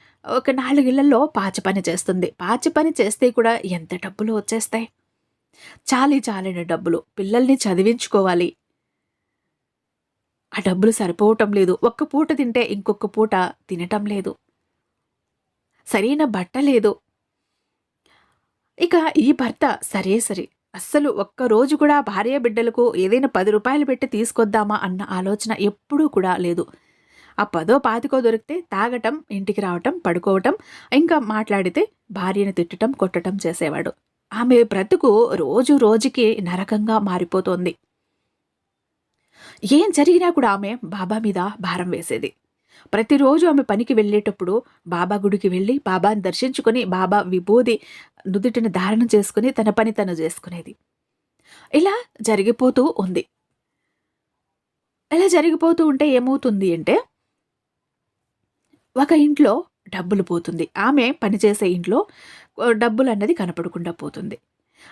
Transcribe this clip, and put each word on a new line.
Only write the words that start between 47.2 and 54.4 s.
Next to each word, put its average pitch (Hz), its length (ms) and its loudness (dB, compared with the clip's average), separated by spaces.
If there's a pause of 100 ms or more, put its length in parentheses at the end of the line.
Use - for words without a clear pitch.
విభూది 202 540 2 (520)
నుదుటిన 226 400 -2
ధారణ 196 360 0 (120)
చేసుకుని 214 360 2
తన 220 180 0
పని 220 220 0
తను 196 200 -4
చేసుకునేది. 165 640 -10 (1000)
ఇలా 381 220 2 (260)
జరిగిపోతూ 233 640 2 (140)
ఉంది. 185 240 -2 (1900)